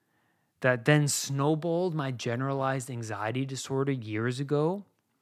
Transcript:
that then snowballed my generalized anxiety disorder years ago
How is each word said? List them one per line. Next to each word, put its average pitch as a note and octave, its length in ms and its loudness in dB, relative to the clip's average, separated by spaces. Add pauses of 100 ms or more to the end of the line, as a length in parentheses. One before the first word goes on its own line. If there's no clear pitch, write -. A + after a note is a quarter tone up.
(600)
that B2 240 2
then D3+ 220 6
snowballed D#3 880 0
my C#3 160 -2
generalized C3 800 -2
anxiety A2+ 540 -4
disorder C3+ 480 -2
years A#2 480 -2
ago D3+ 440 0 (380)